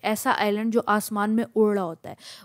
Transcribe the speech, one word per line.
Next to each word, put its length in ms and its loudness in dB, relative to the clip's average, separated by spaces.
ऐसा 280 0
आइलैंड 400 0
जो 80 2
आसमान 520 0
में 140 2
उड़ 200 4
रहा 80 0
होता 260 -8
है। 80 -14